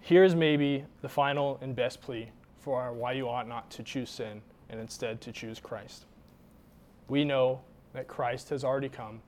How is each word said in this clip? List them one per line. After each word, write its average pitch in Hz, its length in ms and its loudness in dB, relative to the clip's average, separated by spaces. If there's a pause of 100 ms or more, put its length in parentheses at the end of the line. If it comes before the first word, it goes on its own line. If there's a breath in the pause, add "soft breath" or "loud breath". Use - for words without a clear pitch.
Here 180 220 10
is 185 120 8
maybe 147 500 4 (160)
the 135 80 -8
final 143 520 0
and 131 140 -6
best 120 260 -2
plea 117 300 -8 (280)
for 127 220 -2
our 123 120 -6
why 120 200 -4
you 131 140 -2
ought 120 200 -4
not 117 240 -10
to - 120 -12
choose 123 260 -6
sin 107 320 -10 (280)
and 113 100 -10
instead 113 420 -8
to 120 100 -14
choose 113 280 -12
Christ. - 460 -14 (1000)
We 143 160 2
know 131 380 2 (320)
that 131 140 -10
Christ 127 420 -4
has 139 140 -4
already 135 260 0
come 113 380 -12